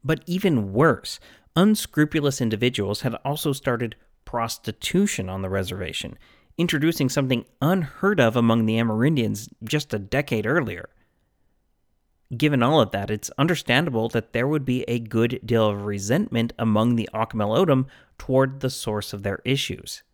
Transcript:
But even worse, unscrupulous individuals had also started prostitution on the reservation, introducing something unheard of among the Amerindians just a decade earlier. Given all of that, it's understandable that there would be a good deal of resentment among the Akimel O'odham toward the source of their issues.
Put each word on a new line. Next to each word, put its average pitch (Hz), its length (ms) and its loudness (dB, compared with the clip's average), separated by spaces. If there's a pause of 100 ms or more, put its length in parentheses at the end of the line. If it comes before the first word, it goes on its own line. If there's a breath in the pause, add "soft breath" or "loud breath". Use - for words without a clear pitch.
But 151 240 -2
even 156 460 0
worse, 135 460 2 (360 soft breath)
unscrupulous 151 840 2
individuals 107 640 0
had 117 140 -2 (100)
also 147 260 -2
started 120 440 -2 (280)
prostitution - 1040 -2
on 95 140 -6
the 92 80 -4
reservation, 92 680 -6 (380 soft breath)
introducing 160 540 0
something 131 340 0 (180)
unheard 185 580 0
of 117 160 4
among 113 300 4
the 110 100 0
Amerindians 113 760 0 (140)
just 147 300 -4
a 107 60 -4
decade 110 460 -2
earlier. 113 440 -2 (1500)
Given 143 240 2
all 143 180 6
of 107 120 4
that, 101 180 -4
it's 107 300 -6
understandable 139 720 0
that - 240 -4
there 120 140 0
would 151 160 -2
be 127 200 -2
a 120 160 -2
good 117 440 0
deal 113 240 2
of 101 180 -2
resentment 113 720 -2
among 113 360 2
the 113 180 -2
Akimel 110 440 -2
O'odham 139 300 4 (320 loud breath)
toward 135 400 0
the 131 100 -4
source 107 420 -6
of 101 120 -10
their 98 200 -4
issues. - 600 -4 (100)